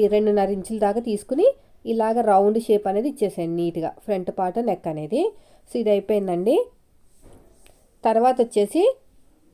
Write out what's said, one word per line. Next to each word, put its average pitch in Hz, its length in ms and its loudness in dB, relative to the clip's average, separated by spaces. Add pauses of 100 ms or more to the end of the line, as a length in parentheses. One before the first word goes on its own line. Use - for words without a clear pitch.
(120)
రెండున్నర 208 440 2
ఇంచుల 214 280 -8
దాకా 202 240 0
తీసుకుని 262 380 0 (460)
ఇలాగ 226 280 0 (100)
రౌండ్ 208 360 4
షేప్ 208 240 2
అనేది 220 220 0
ఇచ్చేసాను 175 480 -4
నీట్‌గా 170 300 -4 (140)
ఫ్రంట్ 185 320 -4
పార్ట్ 185 320 -4
నెక్ 180 240 -4
అనేది. 156 300 -4 (460)
So, - 120 -14
ఇది 214 140 2
అయిపోయిందండి. 196 640 0 (1500)
తర్వాత 240 420 2
వచ్చేసి 233 400 0 (680)